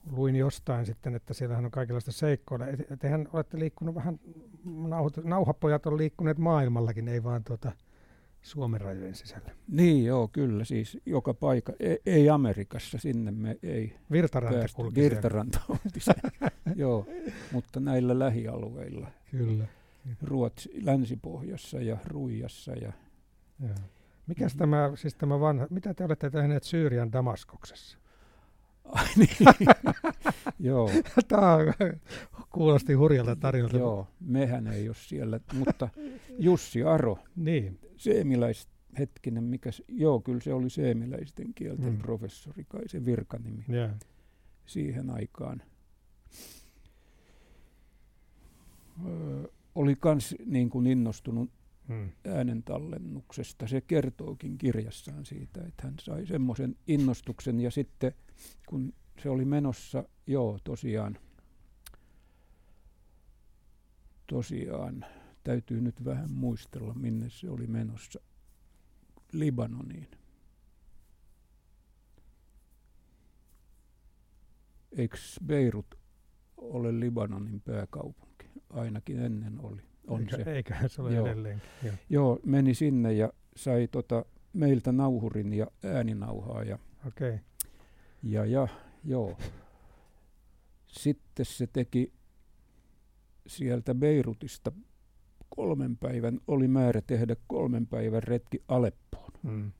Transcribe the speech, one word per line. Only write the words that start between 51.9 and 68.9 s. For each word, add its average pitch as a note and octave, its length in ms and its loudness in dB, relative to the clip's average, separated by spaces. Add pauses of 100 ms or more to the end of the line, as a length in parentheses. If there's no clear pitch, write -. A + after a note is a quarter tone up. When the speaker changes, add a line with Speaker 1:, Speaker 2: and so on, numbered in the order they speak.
Speaker 2:
äänentallennuksesta. C3+ 1400 -6
Se C3 140 -2
kertookin D3 760 -2
kirjassaan A#2+ 680 -4
siitä, - 420 -12
että - 200 -14
hän C3+ 140 -8
sai E3 240 -8
semmoisen C3 500 -2 (120)
innostuksen. C3 720 0
Ja A#2+ 120 0
sitten B2+ 400 -2 (580)
kun C3+ 240 -6 (300)
se C#3+ 60 -4
oli C3 160 0
menossa, C#3 580 0 (240)
joo, A#2 360 0
tosiaan, G#2+ 540 -4 (3000)
tosiaan, - 800 -6 (380)
täytyy A#2+ 380 -2
nyt A#2+ 240 -6
vähän C3+ 260 -6
muistella, A#2+ 640 -6
minne A#2 360 -4
se - 200 -12
oli A#2+ 180 -8
menossa. A2+ 520 -8 (1120)